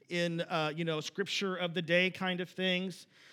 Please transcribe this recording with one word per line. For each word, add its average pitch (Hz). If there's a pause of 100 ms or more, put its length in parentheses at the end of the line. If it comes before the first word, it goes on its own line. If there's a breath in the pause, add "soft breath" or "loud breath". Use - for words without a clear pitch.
(100)
in, 170
uh, 156
you 170
know, 156
scripture 185
of 170
the 175
day 175
kind 180
of 175
things. 185 (260 loud breath)